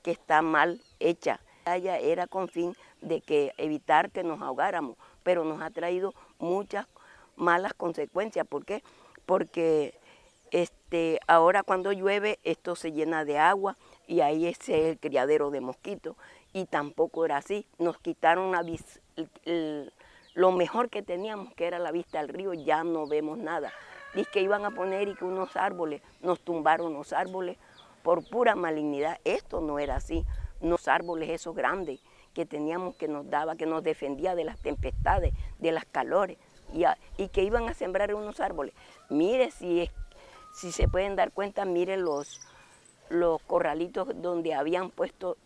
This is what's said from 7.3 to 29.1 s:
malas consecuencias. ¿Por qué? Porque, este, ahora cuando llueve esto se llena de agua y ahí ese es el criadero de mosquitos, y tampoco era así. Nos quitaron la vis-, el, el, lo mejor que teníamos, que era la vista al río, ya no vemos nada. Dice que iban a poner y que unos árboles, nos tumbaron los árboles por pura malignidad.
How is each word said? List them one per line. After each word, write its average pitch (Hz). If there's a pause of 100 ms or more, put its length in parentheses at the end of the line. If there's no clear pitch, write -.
malas 175
consecuencias. 175
¿Por -
qué? - (440)
Porque, 165 (580)
este, 165
ahora 170
cuando 190
llueve 202
esto 165
se 165
llena 156
de 147
agua 190 (300)
y 170
ahí 156
ese 170
es 160
el 151
criadero 143
de 139
mosquitos, 143 (380)
y 190
tampoco 160
era 147
así. 202 (120)
Nos 170
quitaron 175
la 175
vis-, 165 (140)
el, 160 (160)
el, 156 (400)
lo 185
mejor 185
que 208
teníamos, 196
que 170
era 175
la 170
vista 170
al 147
río, 180
ya 156
no 160
vemos 151
nada. 156 (440)
Dice 190
que 202
iban 202
a 202
poner 190
y 196
que 180
unos 185
árboles, 175 (220)
nos 175
tumbaron 160
los 143
árboles 185 (440)
por 170
pura 233
malignidad. 151